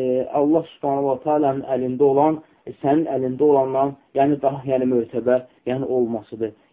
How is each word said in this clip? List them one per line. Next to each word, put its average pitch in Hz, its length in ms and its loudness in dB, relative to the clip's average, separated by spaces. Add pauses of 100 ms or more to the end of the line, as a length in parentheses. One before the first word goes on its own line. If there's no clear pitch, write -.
(280)
Allah 151 380 2
Subhanahu 139 420 -4
va 135 120 0
Taala'nın 147 460 0
əlində 127 380 -2
olan, 143 360 4 (200)
e, - 140 -16
sənin 147 320 0
əlində 131 380 -2
olandan, 135 520 2 (140)
yəni 139 300 0
daha, 139 240 -2
yəni 127 260 0
mötəbər, 123 580 0 (140)
yəni 131 240 -4
olmasıdır. 113 680 -4 (200)